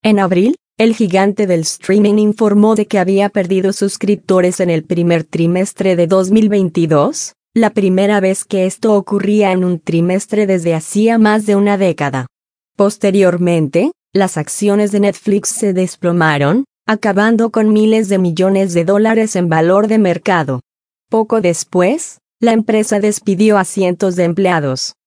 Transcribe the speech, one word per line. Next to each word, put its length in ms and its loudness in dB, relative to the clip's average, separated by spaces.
En 160 2
abril, 380 0
el 160 2
gigante 500 0
del 160 0
streaming 540 0
informó 580 2
de 140 0
que 100 -2
había 320 0
perdido 420 -2
suscriptores 880 -2
en 120 0
el 120 -2
primer 420 0
trimestre 720 -2
de 120 2
dos 240 2
mil 180 4
veintidós, 840 0
la 160 2
primera 500 0
vez 260 -2
que 200 -2
esto 300 -2
ocurría 560 0
en 120 0
un 160 -2
trimestre 680 -2
desde 260 -2
hacía 460 0
más 260 2
de 100 0
una 220 0
década. 480 -2
Posteriormente, 1160 0
las 260 -2
acciones 540 -2
de 100 0
Netflix 480 -2
se 240 -4
desplomaron, 880 0
acabando 640 0
con 200 0
miles 380 2
de 80 0
millones 560 0
de 100 0
dólares 520 0
en 120 0
valor 400 2
de 120 2
mercado. 640 -2
Poco 320 0
después, 800 -2
la 140 2
empresa 460 0
despidió 600 0
a 60 0
cientos 500 -2
de 80 0
empleados. 720 -2